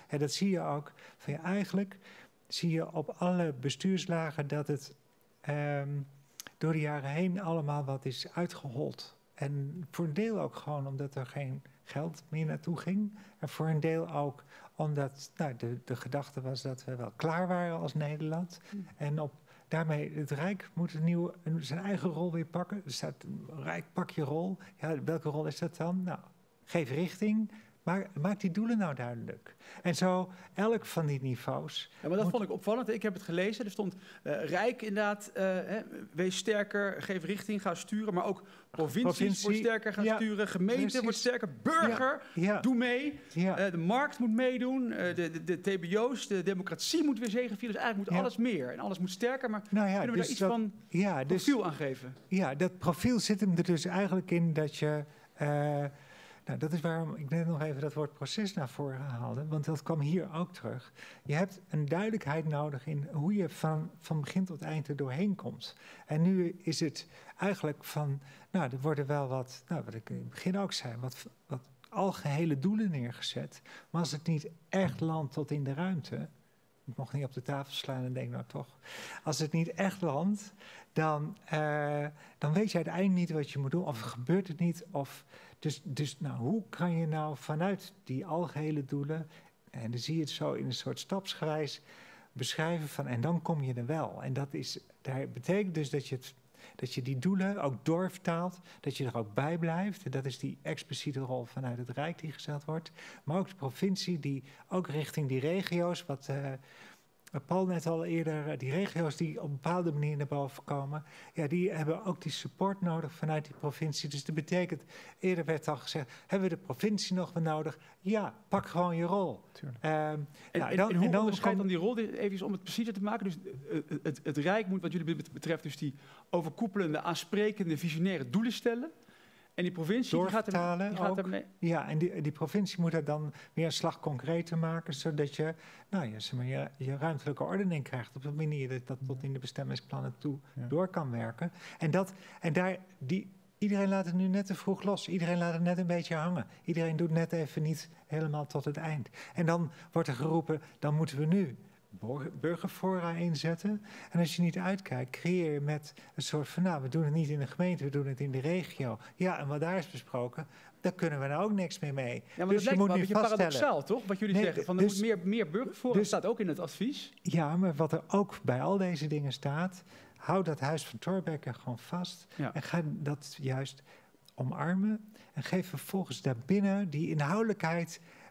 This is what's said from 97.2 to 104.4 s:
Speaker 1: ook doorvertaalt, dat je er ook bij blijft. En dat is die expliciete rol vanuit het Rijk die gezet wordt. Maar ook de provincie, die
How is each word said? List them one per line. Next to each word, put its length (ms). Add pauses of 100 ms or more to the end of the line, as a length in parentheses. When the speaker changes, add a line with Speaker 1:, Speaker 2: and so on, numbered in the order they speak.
Speaker 1:
ook 220
doorvertaalt, 720 (200)
dat 180
je 80
er 120
ook 160
bij 240
blijft. 460
En 80
dat 140
is 140
die 220
expliciete 580
rol 260
vanuit 320
het 120
Rijk 300
die 120
gezet 340
wordt. 260 (320)
Maar 140
ook 120
de 60
provincie, 640
die 240 (240)